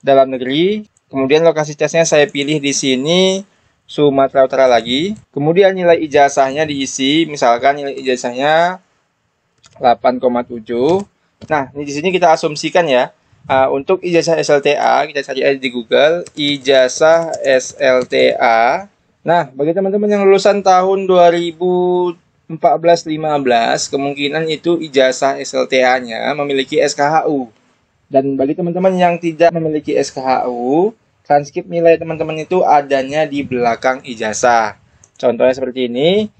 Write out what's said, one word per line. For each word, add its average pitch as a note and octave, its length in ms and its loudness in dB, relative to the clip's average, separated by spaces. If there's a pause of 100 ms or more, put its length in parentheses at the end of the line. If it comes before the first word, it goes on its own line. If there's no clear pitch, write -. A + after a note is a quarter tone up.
dalam C#3 260 4
negeri. D3+ 560 -2 (220)
Kemudian C3+ 320 0
lokasi D#3 340 0
tesnya D#3 300 0
saya D3+ 240 2
pilih C#3+ 340 -4
di C#3+ 80 -2
sini E3 720 0 (400)
Sumatera C3+ 640 2
Utara C3 240 2
lagi. B2+ 480 0 (160)
Kemudian F3 400 2
nilai F3 240 2
ijazahnya C#3+ 640 0
diisi, C#3+ 640 -2
misalkan C3+ 560 0
nilai C#3 160 -8
ijazahnya C3+ 800 -2 (1040)
delapan B2 400 0
koma B2 240 -2
tujuh. B2 560 -4 (480)
Nah, C#3 240 -4
di C#3+ 160 -10
sini D3+ 240 -4
kita E3+ 200 4
asumsikan D#3+ 500 -2
ya, C3+ 300 0 (340)
uh, C3+ 240 2
untuk F3+ 320 -2
ijazah E3 320 0
S D3+ 160 0
L C#3+ 80 4
T C#3+ 160 0
A, B2 320 0
kita D3 160 -8
cari C3 160 -8
aja C#3 160 2
di C3 160 -6
Google, C3 540 0 (100)
ijazah C#3+ 1040 2
S C3 400 -2
L B2+ 240 2
T B2+ 320 0
A. B2+ 540 2 (340)
Nah, D#3+ 320 0
bagi D3 160 -2
teman-teman G3 380 -2
yang G3+ 180 2
lulusan G3+ 320 2
tahun F#3+ 480 2
dua F3 240 6
ribu F3+ 800 -2 (320)
empat D#3+ 320 0
belas E3 320 0
lima D#3 320 -2
belas, B2 480 -2
kemungkinan C#3+ 640 -4
itu E3+ 320 -2
ijazah C3+ 560 0
S C3+ 160 -10
L C3 80 -2
T C3 160 0
A-nya B2 560 -2
memiliki C#3+ 400 -4
S D3 160 0
K C#3+ 160 0
H D#3 160 0
U. C3+ 240 -4 (600)
Dan C#3 280 0
bagi C3+ 160 -2
teman-teman F3+ 480 -2
yang F3 160 2
tidak E3 380 0
memiliki D#3 420 -2
S C#3 140 0
K - 80 -12
H C3 320 -2
U, C#3 460 0 (260)
transkrip D3 480 -2
nilai E3 300 2
teman-teman D#3 400 -8
itu F3+ 240 0
adanya C#3 640 0
di C#3 160 -6
belakang B2 580 -2
ijazah. A2 720 0 (400)
Contohnya B2 400 0
seperti B2+ 320 -6
ini. E3 400 0 (140)